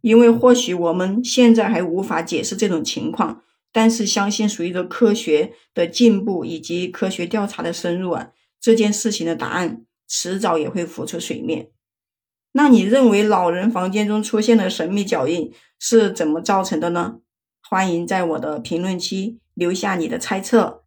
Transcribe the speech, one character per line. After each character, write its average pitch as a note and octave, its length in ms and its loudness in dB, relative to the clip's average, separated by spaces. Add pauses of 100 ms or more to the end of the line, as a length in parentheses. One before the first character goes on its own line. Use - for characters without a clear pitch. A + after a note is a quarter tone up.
因 A3+ 160 6
为 A#3 140 8
或 B3 200 4
许 A#3+ 220 2
我 E3+ 180 -2
们 F#3+ 320 -2
现 A#3+ 300 6
在 G#3+ 160 2
还 F3+ 140 0
无 F3 180 -4
法 E3+ 220 -4
解 F3 180 -4
释 G#3+ 140 -6
这 G#3+ 120 -2
种 E3+ 160 -2
情 A#3+ 280 -6
况， - 320 -6 (280)
但 A3+ 200 4
是 A3+ 120 -2
相 G3+ 280 -2
信 G#3 180 -2
随 F3 220 -6
着 F3+ 120 -4
科 G3+ 300 2
学 D3+ 400 0 (220)
的 F3 100 0
进 G3+ 400 2
步 F#3 180 -4
以 E3 160 -8
及 F3 280 -6
科 F#3 200 -6
学 F3 200 -6
调 G3+ 180 -4
查 - 160 -10
的 E3+ 100 -6
深 F3 300 -6
入 F#3 80 -6
啊， - 220 -6 (280)
这 A3+ 140 4
件 G#3+ 180 4
事 G#3 200 -2
情 E3 160 -4
的 E3 80 -2
答 - 140 -6
案 - 360 -6 (220)
迟 F#3 320 -6
早 F3+ 180 0
也 D3+ 100 -2
会 E3+ 160 -4
浮 D#3 220 -10
出 - 140 -10
水 - 200 -8
面。 - 300 -6 (840)
那 C#4+ 140 4
你 A3+ 140 8
认 A#3 280 4
为 G3+ 120 4
老 F#3 300 2
人 F#3 180 0
房 F#3 220 -2
间 G#3 160 0
中 G#3+ 160 -2
出 G#3+ 180 -2
现 A3+ 160 4
的 F#3+ 100 2
神 F3 240 -4
秘 G3+ 140 -2
脚 D3 220 -2
印 E3 260 -4 (240)
是 A3 340 4
怎 E3 160 -2
么 D#3+ 140 0
造 F#3+ 220 0
成 F3+ 160 -4
的 E3+ 100 -2
呢？ E3+ 300 -4 (420)
欢 F#3+ 320 -2
迎 E3+ 140 -2
在 F#3 160 0
我 D#3+ 160 -2
的 D3+ 180 -6
评 F3 240 -6
论 F#3 160 -4
区 F#3+ 400 -6 (160)
留 F3 180 -2
下 F#3+ 240 -4
你 E3+ 120 -4
的 E3 100 -6
猜 G3 240 -4
测。 - 460 2